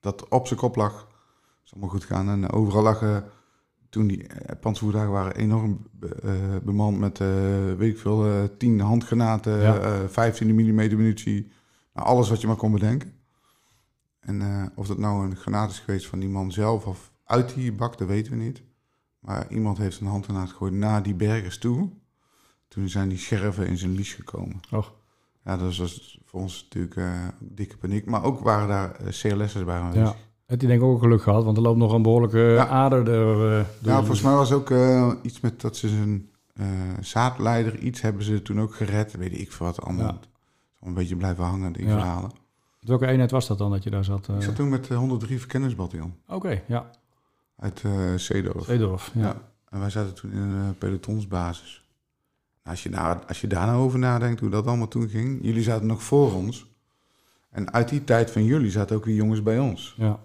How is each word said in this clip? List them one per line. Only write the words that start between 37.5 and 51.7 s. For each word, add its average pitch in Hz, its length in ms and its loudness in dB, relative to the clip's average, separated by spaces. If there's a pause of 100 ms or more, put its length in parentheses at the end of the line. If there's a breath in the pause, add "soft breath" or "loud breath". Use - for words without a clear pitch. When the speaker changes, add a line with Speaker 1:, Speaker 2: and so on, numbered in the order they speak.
Speaker 1:
iets 120 220 -6
hebben 104 220 -2
ze 104 200 0
toen 101 180 -2
ook 107 140 -2
gered. 107 420 -2
Weet 90 240 -6
ik 98 120 -12
veel - 140 -6
wat 87 160 -4
allemaal. 92 240 -2
Speaker 2:
Ja. 82 60 -4
Speaker 1:
Het - 120 -12
is - 40 -20 (520)
allemaal 90 80 -12
een 90 60 -6
beetje 90 220 -2
blijven 90 280 -2
hangen, 92 280 -2
die - 140 -4
Speaker 2:
Ja. 104 60 2
Speaker 1:
verhalen. 92 380 -2 (500)
Speaker 2:
Welke 127 260 0
eenheid 127 240 4
was 127 160 0
dat 101 120 -2
dan 101 120 0
dat 98 120 -2
je 104 80 -6
daar 98 140 -2
zat, 98 240 -4
Speaker 1:
Ik 101 60 -2
Speaker 2:
eh? 101 60 -2
Speaker 1:
zat 104 140 -2
toen 143 140 0
met, 135 220 -2
eh, 127 60 0
honderddrie 123 420 -2
verkenningsbataljon. 95 760 -4 (140)
Speaker 2:
Oké, 180 380 -4
ja. 120 240 -4 (680)
Speaker 1:
Uit, - 280 -8
eh, 95 300 0
Zeedorf. 90 500 -4
Speaker 2:
Zeedorf, 107 500 -2
ja. 117 60 0
Speaker 1:
Ja. 98 160 -2 (320)
En 98 120 -8
wij 101 100 -4
zaten 98 240 -6
toen 101 180 -12
in 101 60 -6
een, 98 300 -2
eh, 95 100 -6
pelotonsbasis. 95 1120 -6 (720)